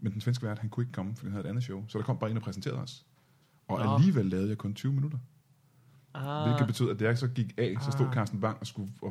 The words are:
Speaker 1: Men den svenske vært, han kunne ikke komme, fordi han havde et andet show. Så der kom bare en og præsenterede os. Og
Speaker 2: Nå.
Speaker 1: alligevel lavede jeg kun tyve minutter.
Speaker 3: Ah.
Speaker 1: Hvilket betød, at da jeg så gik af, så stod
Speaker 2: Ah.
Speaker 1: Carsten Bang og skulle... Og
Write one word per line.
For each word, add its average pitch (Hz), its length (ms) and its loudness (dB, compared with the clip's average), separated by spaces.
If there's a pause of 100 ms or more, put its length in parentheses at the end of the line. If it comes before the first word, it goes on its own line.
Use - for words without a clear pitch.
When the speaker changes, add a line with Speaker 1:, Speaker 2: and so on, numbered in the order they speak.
Speaker 1:
Men 104 120 -2
den 107 80 -4
svenske 123 260 0
vært, 104 120 -4
han 110 120 -4
kunne 120 140 -2
ikke 123 80 -6
komme, 98 240 -4
fordi - 100 -12
han 98 60 -6
havde 95 140 -4
et 90 40 -4
andet 123 140 -2
show. 98 240 -6
Så 107 100 -6
der 110 60 -2
kom 127 140 0
bare 110 120 -2
en 113 60 0
og 110 60 -2
præsenterede 110 380 -4
os. - 240 -12 (640)
Og 107 160 0
Speaker 2:
Nå. 107 100 4
Speaker 1:
alligevel 131 320 6
lavede 95 220 2
jeg 107 100 -2
kun 101 160 -4
tyve 135 180 -2
minutter. 139 260 0 (960)
Speaker 3:
Ah. 143 340 0
Speaker 1:
Hvilket 139 180 4
betød, 117 240 2
at 104 100 -2
da 107 40 4
jeg 120 140 4
så 127 100 2
gik 123 300 0
af, 107 160 2 (100)
så 139 60 0
stod 139 160 4
Speaker 2:
Ah. 127 80 0
Speaker 1:
Carsten 104 260 0
Bang 110 200 2
og 98 60 -8
skulle... 101 260 -8 (100)
Og 101 80 -4